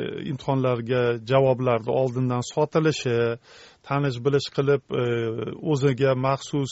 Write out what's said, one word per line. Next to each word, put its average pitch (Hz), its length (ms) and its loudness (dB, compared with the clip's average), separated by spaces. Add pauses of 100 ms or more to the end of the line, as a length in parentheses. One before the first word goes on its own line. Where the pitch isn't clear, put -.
(280)
imtihonlarga 127 720 0 (200)
javoblarni 123 720 2
oldindan 127 520 0
sotilishi, 151 760 0 (640)
tanish 139 360 -2
bilish 139 320 0
qilib, 139 380 0
e, 127 160 0 (560)
o'ziga 135 540 2
maxsus 135 560 -2